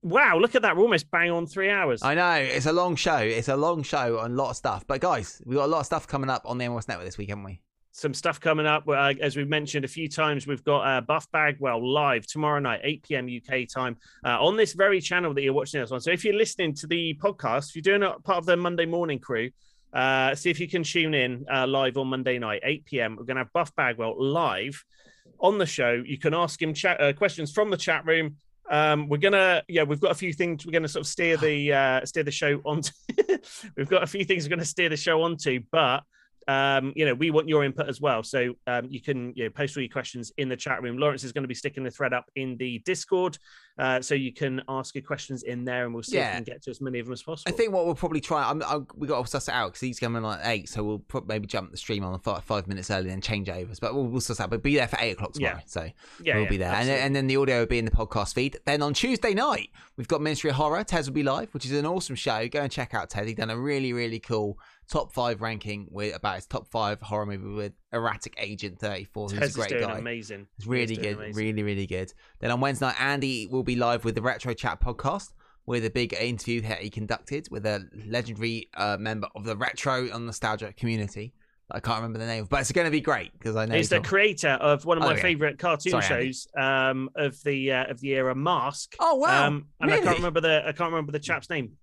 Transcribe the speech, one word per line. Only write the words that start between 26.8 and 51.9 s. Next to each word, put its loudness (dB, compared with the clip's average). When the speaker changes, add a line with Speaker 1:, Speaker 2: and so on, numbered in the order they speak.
Speaker 1:
uh, 4
questions 0
from 4
the 2
chat 0
room. 2
Um, 4
we're 2
gonna, 6
yeah, 4
we've 0
got 4
a 2
few -4
things -2
we're -8
gonna 2
sort -4
of -6
steer 2
the, 2
uh, 4
steer -2
the -2
show 0
onto. -2
<laughs> -2
We've -4
got 6
a -2
few -4
things 0
we're -6
gonna -2
steer 0
the 2
show 4
onto, 0
but, 4
um, 4
you 2
know, 4
we 0
want 2
your 4
input -2
as -6
well. 2
So, 0
um, 0
you -10
can, -4
you -4
know, -2
post -4
all -4
your -8
questions -8
in -2
the -2
chat -4
room. -4
Lawrence 2
is -8
gonna -4
be -6
sticking -6
the -4
thread -2
up -2
in -6
the -6
Discord, 0
uh, 2
so 0
you -2
can -4
ask -6
your -8
questions -8
in -6
there, -2
and -6
we'll -8
see -2
if 2
we -2
Speaker 2:
Yeah. -4
Speaker 1:
can -6
get -12
to -10
as -12
many -6
of -8
them -8
as -12
possible. -6
Speaker 2:
I -4
think 2
what 2
we'll 2
probably -2
try, -2
I'm, -2
I'm, -2
we -6
gotta 0
suss -4
it -4
out 0
'cause -16
he's -6
coming, -2
like, -4
eight, -2
so -6
we'll -2
pro-, -8
maybe -4
jump -4
the -12
stream -4